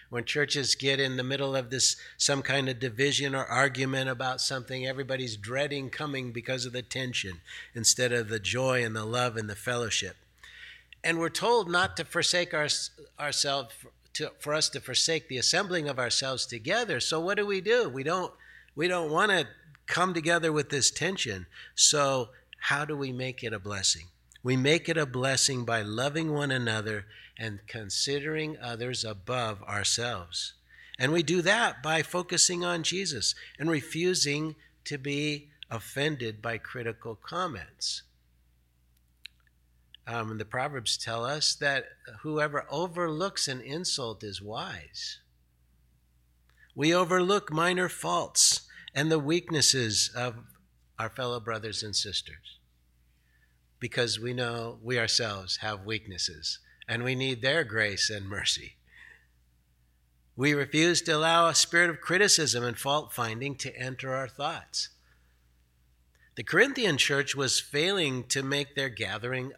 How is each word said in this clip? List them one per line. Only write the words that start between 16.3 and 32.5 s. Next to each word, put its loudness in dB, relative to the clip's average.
together. -2
So 0
what 0
do 2
we 0
do? 2
We -4
don't, 0
we 0
don't 0
wanna 4
come 2
together 4
with 0
this 4
tension. -2
So 4
how 0
do -4
we -4
make -6
it -4
a -4
blessing? -2
We 4
make 4
it 0
a 2
blessing 2
by 2
loving -2
one 0
another -2
and -8
considering -4
others -4
above -4
ourselves. -4
And 2
we 4
do 2
that 2
by 2
focusing 2